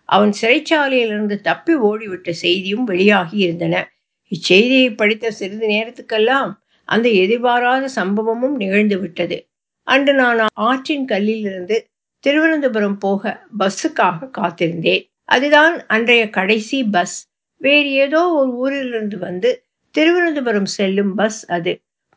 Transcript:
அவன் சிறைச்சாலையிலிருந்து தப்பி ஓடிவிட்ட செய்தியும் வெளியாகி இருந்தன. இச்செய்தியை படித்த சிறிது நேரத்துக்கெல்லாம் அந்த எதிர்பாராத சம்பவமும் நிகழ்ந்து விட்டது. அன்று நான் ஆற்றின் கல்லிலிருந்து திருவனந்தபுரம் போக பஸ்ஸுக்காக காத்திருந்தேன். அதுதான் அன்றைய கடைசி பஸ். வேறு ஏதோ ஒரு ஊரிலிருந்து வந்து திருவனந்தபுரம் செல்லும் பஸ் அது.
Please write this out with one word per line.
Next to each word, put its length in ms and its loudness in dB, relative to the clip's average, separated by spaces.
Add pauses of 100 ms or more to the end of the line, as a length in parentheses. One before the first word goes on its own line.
அவன் 220 4
சிறைச்சாலையிலிருந்து 1080 0
தப்பி 360 0
ஓடிவிட்ட 540 -2
செய்தியும் 520 -2
வெளியாகி 540 2
இருந்தன. 380 -2 (560)
இச்செய்தியை 640 4
படித்த 360 -2
சிறிது 360 -8
நேரத்துக்கெல்லாம் 840 -2 (380)
அந்த 200 2
எதிர்பாராத 760 2
சம்பவமும் 680 -2
நிகழ்ந்து 440 0
விட்டது. 380 -6 (500)
அன்று 260 4
நான் 280 2 (160)
ஆற்றின் 480 -2
கல்லிலிருந்து 720 -2 (460)
திருவனந்தபுரம் 760 0
போக 360 -4 (240)
பஸ்ஸுக்காக 760 -2
காத்திருந்தேன். 720 -2 (200)
அதுதான் 500 4 (120)
அன்றைய 420 2
கடைசி 540 -2
பஸ். 340 -2 (440)
வேறு 300 2
ஏதோ 380 2
ஒரு 260 2
ஊரிலிருந்து 640 -4
வந்து 320 -2 (460)
திருவனந்தபுரம் 760 2
செல்லும் 460 -2
பஸ் 300 -2
அது. 280 -4 (440)